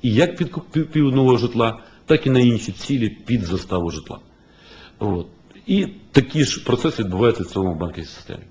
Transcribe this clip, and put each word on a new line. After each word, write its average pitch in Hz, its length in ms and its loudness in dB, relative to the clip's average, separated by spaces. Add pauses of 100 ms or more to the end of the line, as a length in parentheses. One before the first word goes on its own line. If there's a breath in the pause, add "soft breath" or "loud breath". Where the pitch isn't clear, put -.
І 117 120 0
як 175 240 2
під 170 120 -4
куп-, - 220 -12
під, 160 200 -4
під 151 120 2
нового 131 340 4
житла, 113 420 -2 (260 loud breath)
так 156 220 2
і - 20 0
на 127 100 4
інші 120 320 2
цілі 117 380 -2
під 117 320 -4
заставу 87 480 -4
житла. 76 300 -12 (800 loud breath)
От. 92 280 -4 (400)
І 190 200 2 (240)
такі 143 320 2
ж 107 200 -4
процеси 123 400 -2
відбуваються 98 400 0
в - 20 -6
цілому 95 300 -2
банківській 82 400 -8
системі. - 360 -16